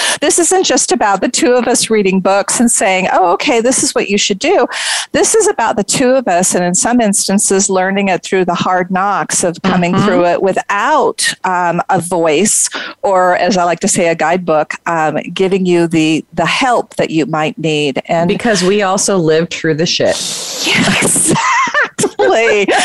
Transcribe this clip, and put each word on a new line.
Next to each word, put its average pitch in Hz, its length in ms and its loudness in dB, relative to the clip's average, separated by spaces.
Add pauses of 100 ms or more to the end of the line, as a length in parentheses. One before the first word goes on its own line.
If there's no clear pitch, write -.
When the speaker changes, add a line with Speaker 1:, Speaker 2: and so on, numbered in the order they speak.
(200)
Speaker 1:
this - 180 0
isn't 370 260 2
just - 280 0
about 202 280 0
the 302 80 -2
two 247 240 0
of 247 160 2
us 254 200 0
reading 190 320 2
books 190 380 0
and 240 120 4
saying, 185 420 0
"Oh, 349 220 2
okay, 240 260 0
this 247 220 0
is 302 120 -2
what - 160 -2
you 202 80 2
should 202 200 -2
do." 311 280 2 (460)
This - 220 2
is 440 120 4
about 240 300 0
the 202 80 -2
two 247 260 0
of 262 160 2
us, 185 280 2
and 180 100 0
in 180 100 0
some 240 260 2
instances, 196 680 0
learning 190 380 0
it 180 160 0
through 190 200 0
the 175 100 0
hard 185 360 -2
knocks 185 540 -2
of 170 180 -4
coming 180 300 0
Speaker 2:
Mm-hmm. 202 120 0
Speaker 1:
through 180 220 2
it 175 160 0
without, 202 920 0 (120)
um, 175 360 0 (100)
a 180 100 2
voice, 170 680 0 (340)
or 185 340 2
as 185 200 0
I 175 80 2
like 170 160 -2
to 202 80 -2
say, 180 200 0
a 165 60 0
guidebook, 160 600 0 (120)
um, 156 300 -2 (160)
giving 190 320 0
you 175 220 2
the, 160 460 0
the 165 140 -2
help 240 500 -2
that 175 140 -2
you 156 160 0
might 156 300 -4
need. 147 500 -2
And 165 220 0
Speaker 2:
Because 202 340 0
we 202 200 2
also 196 340 0
lived 165 380 0
through 156 200 -2
the 160 120 0
shit. 107 300 0 (500)
Speaker 1:
Yes. - 720 0
<laughs> 932 60 -2 (520)
Exactly. 226 720 0 (180)